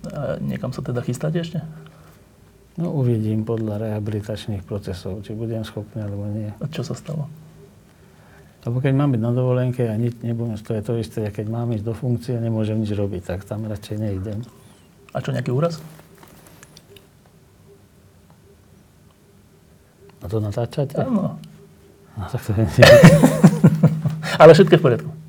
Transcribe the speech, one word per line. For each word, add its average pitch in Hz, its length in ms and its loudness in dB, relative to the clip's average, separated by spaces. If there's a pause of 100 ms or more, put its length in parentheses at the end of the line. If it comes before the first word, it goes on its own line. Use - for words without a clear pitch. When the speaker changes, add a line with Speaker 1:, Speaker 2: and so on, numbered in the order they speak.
Speaker 1:
A 131 340 -8
niekam 127 320 -6
sa 127 120 -10
teda 123 160 -4
chystáte 156 400 -4
ešte? 165 200 -8 (1160)
Speaker 2:
No, 170 160 -6
uvidím 110 560 -2
podľa 110 320 -4
rehabilitačných 107 800 -6
procesov, 98 640 -10
či 113 80 -14
budem 113 320 -8
schopný, 107 400 -10
alebo 101 240 -8
nie. 104 240 -8
Speaker 1:
A - 160 -10
čo - 160 -8
sa - 80 -10
stalo? - 320 -8 (1400)
Speaker 2:
Lebo 123 240 -4
keď 135 80 2
mám 135 240 2
byť 107 60 -2
na 120 100 0
dovolenke 123 560 0
a 107 80 -4
nič 117 240 -4
nebudem, 117 400 -6
to 113 160 -6
je 104 80 -4
to 120 160 -6
isté, 110 320 -8
keď 104 160 -8
mám 120 240 -4
ísť 107 140 -6
do 113 100 -6
funkcie 123 400 -4
a 117 80 -4
nemôžem 110 320 -2
nič 107 160 -2
robiť, 101 320 -4
tak 92 240 -8
tam 110 160 -8
radšej 107 320 -10
nejdem. 104 480 -6 (720)
Speaker 1:
A 127 80 -6
čo, 139 80 -6
nejaký 123 160 -6
úraz? 156 320 -2 (4000)
Speaker 2:
A - 80 -12
to 107 140 -4
natáčate? 117 560 -6
Speaker 1:
Áno. 233 400 -2 (760)
Speaker 2:
No, 98 100 -8
tak - 180 -8
to 110 80 -4
je 107 120 2 (920)
Speaker 1:
<laughs> - 840 2
Ale 156 100 12
všetko 185 220 8
je 156 60 6
v - 40 -2
poriadku. 117 260 0 (180)